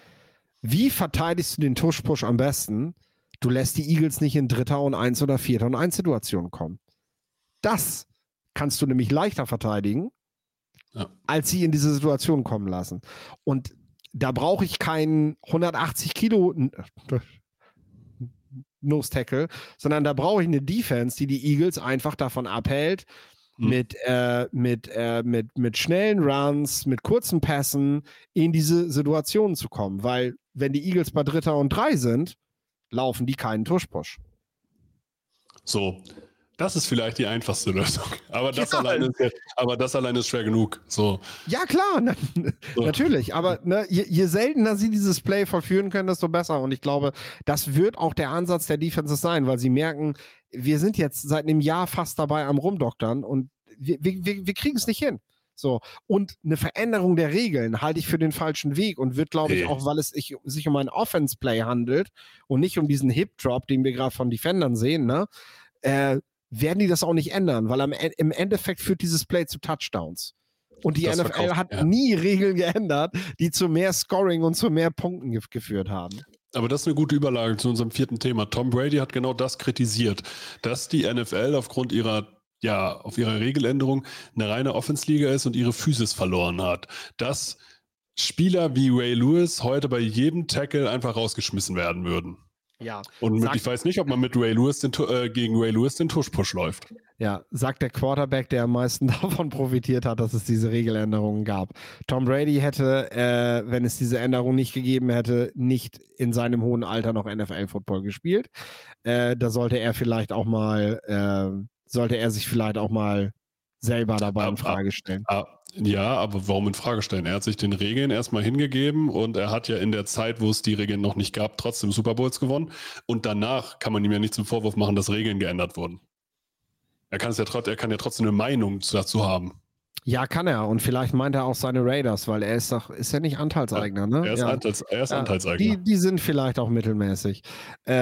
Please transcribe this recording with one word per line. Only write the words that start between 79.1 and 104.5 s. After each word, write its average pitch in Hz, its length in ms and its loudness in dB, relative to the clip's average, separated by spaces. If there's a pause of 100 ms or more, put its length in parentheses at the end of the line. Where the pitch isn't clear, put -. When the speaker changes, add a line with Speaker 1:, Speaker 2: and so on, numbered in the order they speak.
Speaker 2:
genau 127 200 0
das 127 260 -4
kritisiert, 113 640 0 (380)
dass 123 280 -4
die 160 160 2
N 120 140 0
F 117 120 -4
L 127 240 2
aufgrund 127 380 -2
ihrer, 107 340 0 (340)
ja, 98 360 0
auf - 200 -8
ihrer 110 220 0
Regeländerung 135 640 0 (300)
eine 110 140 0
reine 131 260 0
Offense-Liga 147 560 2
ist 139 140 0
und 127 100 0
ihre 120 160 2
Physis 117 400 0
verloren 87 500 -2
hat. 87 280 -2 (260)
Dass - 440 -6 (600)
Spieler 170 560 2
wie 131 140 6
Ray 123 240 4
Lewis 156 500 4
heute 139 240 0
bei 123 120 0
jedem 135 480 2
Tackle 143 420 0
einfach 120 260 -2
rausgeschmissen 104 640 -2
werden 87 260 -2
würden. 87 320 -2 (440)
Speaker 1:
Ja. 110 240 -12 (160)
Speaker 2:
Und 110 140 2
mit, 110 100 2
Speaker 1:
Sag- 131 120 0
Speaker 2:
ich 110 80 -2
weiß 123 220 -4
nicht, 185 140 2
ob 160 80 0
man 127 120 2
mit 127 160 0
Ray 117 180 4
Lewis 127 260 2
den 135 120 -2
Tu-, 147 140 0
äh, 123 240 0
gegen 113 260 0
Ray 113 140 4
Lewis 117 240 2
den 165 160 0
Tush-Push - 440 -2
läuft. 85 380 -4 (280)
Speaker 1:
Ja, 101 320 -4
sagt 131 320 -2
der 127 80 -2
Quarterback, 135 580 -2
der 123 140 2
am 120 80 2
meisten 123 360 0
<laughs> 117 140 0
davon 170 280 -2
profitiert 127 580 0
hat, 113 120 -2
dass 113 140 0
es 110 120 -2
diese 113 260 2
Regeländerungen 107 760 0
gab. 95 280 -4 (340)
Tom 131 180 0
Brady 143 300 2
hätte, 135 560 2
äh, 120 580 0
wenn 123 160 0
es 117 140 -2
diese 123 180 2
Änderung 123 380 2